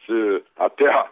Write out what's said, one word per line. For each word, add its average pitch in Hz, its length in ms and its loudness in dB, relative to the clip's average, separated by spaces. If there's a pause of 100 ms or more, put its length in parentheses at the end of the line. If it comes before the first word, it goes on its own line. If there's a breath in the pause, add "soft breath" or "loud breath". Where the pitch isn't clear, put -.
eh, 107 340 -2 (140)
até 135 320 0
a, - 240 0